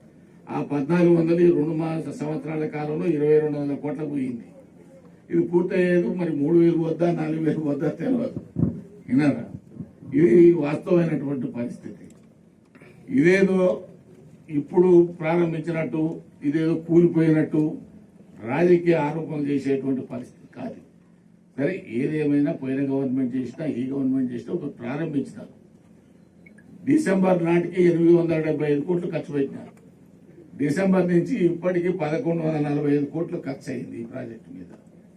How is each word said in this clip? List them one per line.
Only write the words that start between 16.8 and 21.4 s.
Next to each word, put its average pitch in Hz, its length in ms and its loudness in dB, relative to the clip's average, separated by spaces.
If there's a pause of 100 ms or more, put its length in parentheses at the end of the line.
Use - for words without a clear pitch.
రాజకీయ 170 480 2
ఆరోపణలు 147 520 -4
చేసేటువంటి 135 540 -2
పరిస్థితి - 460 -14 (100)
కాదు. 117 240 -14 (800)